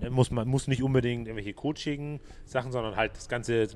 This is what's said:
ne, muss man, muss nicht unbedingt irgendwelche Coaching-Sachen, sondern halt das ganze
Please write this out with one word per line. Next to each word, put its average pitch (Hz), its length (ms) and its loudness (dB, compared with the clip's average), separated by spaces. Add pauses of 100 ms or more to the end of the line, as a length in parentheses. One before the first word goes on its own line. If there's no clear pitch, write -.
ne, 120 100 -4
muss 127 200 6
man, 117 160 0
muss 131 220 0
nicht 131 120 2
unbedingt 120 460 2
irgendwelche 104 280 -6
Coaching-Sachen, 143 1160 -4
sondern 113 240 -2
halt 107 220 2
das - 120 -14
ganze 117 480 2